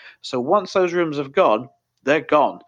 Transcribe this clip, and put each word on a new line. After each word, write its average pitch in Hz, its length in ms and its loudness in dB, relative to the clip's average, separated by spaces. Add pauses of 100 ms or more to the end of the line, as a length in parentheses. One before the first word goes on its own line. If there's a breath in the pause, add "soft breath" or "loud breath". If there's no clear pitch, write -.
(220 loud breath)
So 127 200 -6
once 185 320 0
those 180 180 0
rooms 165 240 -2
have 139 160 -6
gone, 127 380 2 (340)
they're 147 160 2
gone. 127 480 0